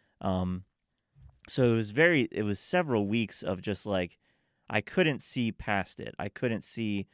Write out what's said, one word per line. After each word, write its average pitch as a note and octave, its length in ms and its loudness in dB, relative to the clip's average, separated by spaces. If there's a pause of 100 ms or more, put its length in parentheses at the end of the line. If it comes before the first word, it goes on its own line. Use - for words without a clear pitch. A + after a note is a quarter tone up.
(220)
um, F#2 420 -2 (840)
so B2 260 4
it - 20 4
was G#2+ 160 -2
very, D3+ 400 6
it G#2+ 120 -2
was G#2 160 0
several C3 480 2
weeks A2 340 0
of F#2 200 -2
just, - 240 -4
like, F#2 320 -2 (520)
I G#2+ 120 0
couldn't D#3+ 420 0
see A#2 280 -2
past - 480 -4
it. - 200 -10
I G#2 100 -4
couldn't A2+ 340 -4
see G#2 500 -4